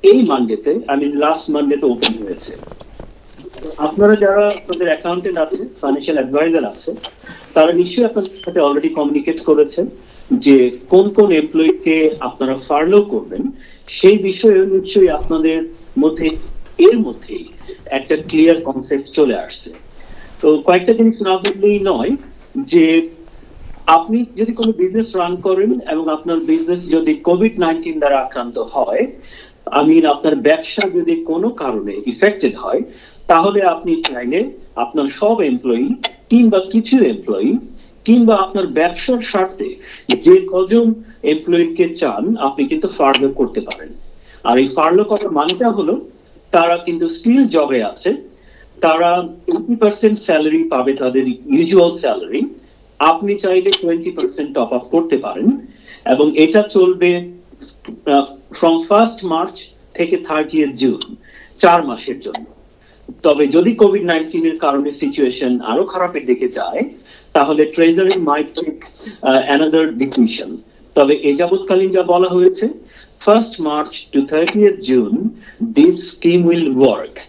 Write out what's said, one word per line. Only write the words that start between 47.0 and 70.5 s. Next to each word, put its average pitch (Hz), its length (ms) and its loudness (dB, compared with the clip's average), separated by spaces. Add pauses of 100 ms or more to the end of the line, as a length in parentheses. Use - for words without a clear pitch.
still 240 400 2
জবে 139 360 0
আছে, - 460 -6 (500)
তারা 175 460 2 (200)
এইটটি 277 280 -2
percent 208 440 2
salary 156 440 0
পাবে, 135 300 -2
তাদের 131 340 -2
ইউজুয়াল 165 640 2
salary। 117 540 -4 (540)
আপনি 170 360 2
চাইলে 185 340 0 (120)
twenty 170 300 -4
percent 143 440 -6
top 127 180 -2
up 123 80 -2
করতে 165 360 0
পারেন 113 340 -2 (540)
এবং 147 320 2
এটা 160 240 4
চলবে, 180 680 2 (760)
আহ, 139 200 2 (360)
from 165 220 2
first 214 420 2
March 170 440 -6 (240)
থেকে 170 240 -2
thirtieth 156 580 -2
June, 120 400 -4 (440)
চার 170 260 4
মাসের 135 340 -10
জন্য। - 260 -12 (800)
তবে 147 240 4
যদি 175 240 2
কোভিড 202 320 4
নাইনটিন 165 420 -2
এর 160 120 -2
কারণে 143 340 -2
situation 131 680 -2
আরো 120 240 -2
খারাপের 180 420 -6
দিকে 123 220 0
যায়, - 360 -6 (500)
তাহলে 151 440 2
Treasury 170 360 4
might 151 480 -2
take, - 240 -10 (360)
আহ, 135 360 2
another 156 420 0
decision। 123 560 -2 (400)